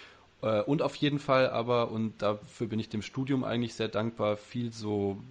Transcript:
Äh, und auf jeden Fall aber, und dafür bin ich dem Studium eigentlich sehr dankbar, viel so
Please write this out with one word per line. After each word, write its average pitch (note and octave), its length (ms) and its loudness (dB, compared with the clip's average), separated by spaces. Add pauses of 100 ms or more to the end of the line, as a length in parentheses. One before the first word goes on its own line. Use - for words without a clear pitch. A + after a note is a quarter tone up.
(420)
Äh, G#2+ 200 2
und C#3+ 200 2
auf C3+ 140 -2
jeden C#3+ 240 0
Fall C3 320 4
aber, A#2 400 2
und A2 300 -2
dafür G#2+ 460 -2
bin G#2+ 120 -2
ich A2 100 -2
dem A2 140 -4
Studium C3+ 400 -2
eigentlich A2+ 320 -2
sehr A2+ 140 -2
dankbar, G#2+ 480 0
viel A#2+ 360 -6
so G#2 440 0 (140)